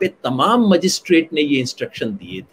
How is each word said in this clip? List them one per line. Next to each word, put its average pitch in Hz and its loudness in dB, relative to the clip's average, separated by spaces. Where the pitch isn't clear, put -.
पे 185 0
तमाम 185 0
मजिस्ट्रेट 170 2
ने 156 -2
ये 143 0
इंस्ट्रक्शन 123 -8
दिए 92 -10